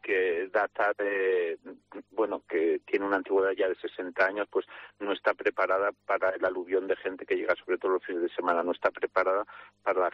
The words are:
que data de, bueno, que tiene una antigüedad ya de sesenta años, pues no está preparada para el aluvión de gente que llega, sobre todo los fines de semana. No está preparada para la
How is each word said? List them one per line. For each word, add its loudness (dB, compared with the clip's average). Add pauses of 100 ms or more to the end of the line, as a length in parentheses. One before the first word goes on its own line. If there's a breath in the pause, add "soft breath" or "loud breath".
que 2
data 0
de, 0 (500)
bueno, -2
que 2
tiene 0
una 2
antigüedad 2
ya 2
de 0
sesenta -4
años, -2
pues -2 (340 loud breath)
no -2
está 0
preparada 0 (160)
para 2
el -4
aluvión 0
de 0
gente -8
que 0
llega, 0 (100)
sobre -2
todo -2
los 0
fines -4
de -2
semana. 0
No 0
está 0
preparada 0 (380 loud breath)
para 0
la 2